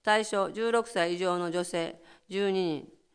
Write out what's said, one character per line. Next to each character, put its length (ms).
対 220
象、 260
十 200
六 160
歳 280
以 40
上 200
の 120
女 140
性、 340
十 220
二 120
人。 260